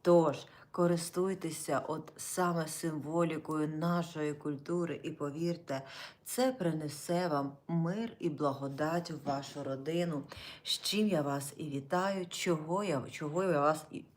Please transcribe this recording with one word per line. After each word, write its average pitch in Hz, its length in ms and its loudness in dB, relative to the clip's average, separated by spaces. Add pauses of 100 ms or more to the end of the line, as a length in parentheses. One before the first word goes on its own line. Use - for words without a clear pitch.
Тож, 165 360 8 (340)
користуйтеся 175 1160 0
от - 300 -6
саме 170 500 0
символікою 156 1000 0
нашої 156 680 0
культури 151 680 -2
і 147 60 -4
повірте, 151 720 -4 (420)
це 254 280 2
принесе 175 760 -2
вам 139 240 0 (160)
мир 175 520 0
і 170 100 0
благодать 147 840 0
в 143 160 -8
вашу 143 360 -4
родину, 147 600 -2 (400)
з - 160 -4
чим 214 280 2
я 165 140 4
вас 139 360 0
і 165 120 -6
вітаю, 180 580 0
чого 175 560 0
я, 147 180 0 (100)
чого 160 320 -2
я 160 180 4
вас 156 300 4
і - 120 -10 (140)